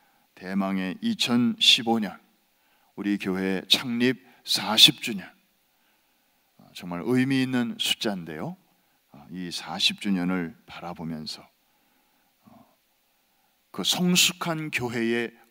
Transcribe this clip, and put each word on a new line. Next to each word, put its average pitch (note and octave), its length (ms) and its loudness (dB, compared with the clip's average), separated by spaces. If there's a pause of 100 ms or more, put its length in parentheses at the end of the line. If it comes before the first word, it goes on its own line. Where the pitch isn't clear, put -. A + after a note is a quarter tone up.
(360)
대망의 F#2+ 680 -2
이천십오 A#2 960 2
년, F#2 200 -6 (760)
우리 G2+ 220 0
교회 F#2+ 500 -2
창립 A#2+ 580 0 (200)
사십 - 560 4
주년, E3+ 280 -6 (1300)
어, - 160 -20
정말 F2 300 -8
의미 C3 380 2
있는 B2 360 0
숫자인데요. F#2 760 -4 (560)
어, - 200 -20
이 F2 200 -8
사십 - 480 -4
주년을 F2+ 640 0
바라보면서, F2 840 -12 (1000)
어, - 320 -20 (960)
그 - 120 -6
성숙한 E3+ 880 2
교회에 A#2 600 0 (200)